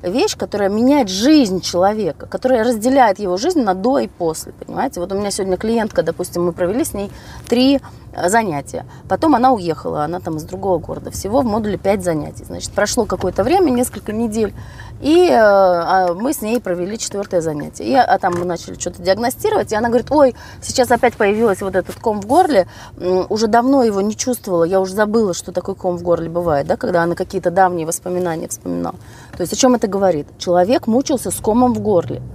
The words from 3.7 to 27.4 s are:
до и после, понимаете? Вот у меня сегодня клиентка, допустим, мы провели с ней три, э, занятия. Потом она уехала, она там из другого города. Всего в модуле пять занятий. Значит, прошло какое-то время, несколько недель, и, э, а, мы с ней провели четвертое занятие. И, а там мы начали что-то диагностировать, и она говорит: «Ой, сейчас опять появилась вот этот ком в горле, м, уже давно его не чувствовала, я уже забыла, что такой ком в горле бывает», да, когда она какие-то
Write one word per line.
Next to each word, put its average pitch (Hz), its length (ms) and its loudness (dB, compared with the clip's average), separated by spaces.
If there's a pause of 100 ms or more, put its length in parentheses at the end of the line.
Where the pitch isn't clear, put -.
до 233 260 0
и 226 80 -2
после, - 460 -6
понимаете? - 460 -8
Вот 180 120 -6
у 196 40 -4
меня 202 160 -4
сегодня 185 260 -2
клиентка, 220 460 0
допустим, 175 420 -4
мы 180 60 0
провели 190 340 -2
с - 80 -10
ней 202 180 -8 (380)
три, 262 320 4 (320)
э, - 160 -2
занятия. 190 560 0 (240)
Потом 302 240 2
она 254 180 6
уехала, 165 540 -2
она 175 140 -6
там 165 180 -6
из 156 60 -8
другого 185 340 -2
города. - 320 -8
Всего 220 320 -2
в 254 40 0
модуле 214 320 -2
пять 196 260 0
занятий. 156 420 -4
Значит, - 260 -12
прошло 208 340 0
какое-то 190 380 -2
время, 330 280 4
несколько 240 420 -4
недель, 220 400 -2 (480)
и, 339 280 4
э, 277 60 6
а, 185 760 4
мы 220 180 -2
с - 100 -6
ней 220 180 -2
провели 185 380 -4
четвертое 196 440 -4
занятие. 156 440 -6
И, 240 100 0
а 233 240 4
там 180 200 -2
мы 175 60 -4
начали 180 340 -8
что-то 180 220 -10
диагностировать, 233 720 -2
и 220 40 -2
она 233 140 0
говорит: 233 220 0
«Ой, 269 240 4 (260)
сейчас - 300 0
опять 233 240 2
появилась 214 460 2
вот 190 140 -4
этот 180 200 -2
ком 208 260 -4
в 190 60 -10
горле, 285 400 4 (320)
м, 185 300 0
уже 220 180 0
давно 247 360 4
его 202 180 2
не 208 140 -2
чувствовала, 202 480 -2
я 190 160 2
уже 190 140 -2
забыла, 208 400 2
что - 180 -10
такой 185 240 -6
ком 180 220 -4
в 175 60 -10
горле 165 260 0
бывает», 165 380 0
да, 185 100 0
когда 175 260 0
она 170 120 0
какие-то 185 360 -4